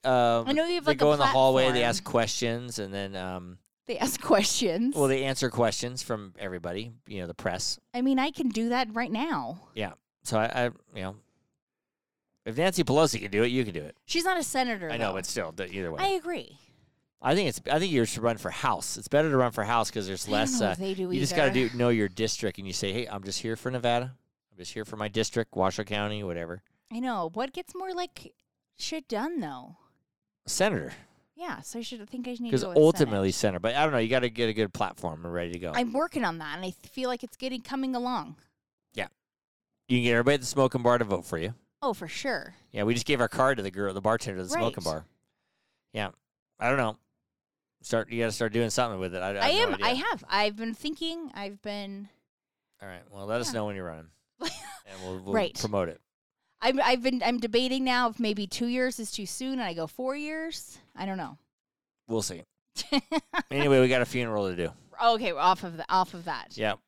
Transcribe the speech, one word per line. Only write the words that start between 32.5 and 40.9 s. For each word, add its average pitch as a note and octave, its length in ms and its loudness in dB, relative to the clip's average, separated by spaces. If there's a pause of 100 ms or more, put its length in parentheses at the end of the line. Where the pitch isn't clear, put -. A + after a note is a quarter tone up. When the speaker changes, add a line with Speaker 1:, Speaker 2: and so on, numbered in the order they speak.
Speaker 1:
'Cause B2 120 4
Speaker 2:
go F#3 60 -4
with E3+ 100 4
Speaker 1:
ultimately A#2 520 6
Speaker 2:
Senate. - 40 0
Speaker 1:
senator. F#2 240 2
But A2+ 160 0
I C#3+ 80 4
don't D#3 80 2
know. C3 80 2
You A2+ 100 2
gotta B2 200 2
get A2+ 200 0
a A2 40 -2
good G#2 200 0
platform E2+ 520 -4
and E2+ 80 -6
ready F2 200 -2
to F2 60 -6
go. E2+ 160 -4
Speaker 2:
I'm A#3+ 180 0
working D4 320 -2
on E3 140 -2
that, D3+ 160 -8
and F#3 100 -8
I F#3+ 60 -4
th-, - 200 -18
feel B3+ 160 -6
like B3 160 -4
it's - 140 -14
getting, B3+ 240 -8
coming C4+ 340 -4
along. A#3+ 420 -4 (580)
Speaker 1:
Yeah. G2+ 120 -6 (800)
You B2 100 2
can A#2+ 80 2
get A#2+ 80 6
everybody A#2+ 220 6
at C3+ 60 0
the B2 60 -8
smoking C3 340 2
bar A#2+ 160 6